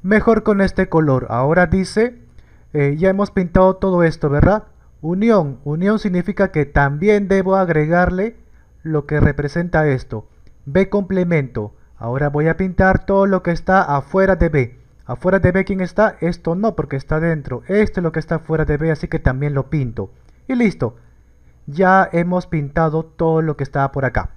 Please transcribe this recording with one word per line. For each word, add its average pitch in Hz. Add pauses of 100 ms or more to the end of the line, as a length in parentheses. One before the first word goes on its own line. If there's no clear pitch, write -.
Mejor 214
con 202
este 190
color. 139
Ahora 147
dice, 190 (500)
eh, 143
ya 175
hemos 196
pintado 185
todo 185
esto, 160
¿verdad? 160 (380)
Unión. 175
Unión 185
significa 190
que 147
también 165
debo 190
agregarle 180 (440)
lo 151
que 151
representa 151
esto. 120 (400)
B 185
complemento. 175 (240)
Ahora 135
voy 147
a 160
pintar 190
todo 196
lo 190
que 175
está 190
afuera 180
de 170
B. 135 (260)
¿Afuera 180
de 180
B 185
quién 190
está? 208
Esto 165
no, 208
porque 139
está 156
dentro. 156
Esto 202
es 180
lo 160
que 165
está 160
fuera 160
de 151
B, 156
así -
que 160
también 139
lo 135
pinto. 120 (360)
Y 262
listo. 202 (720)
Ya 185
hemos 175
pintado 160
todo 160
lo 156
que 143
está 139
por 131
acá. 120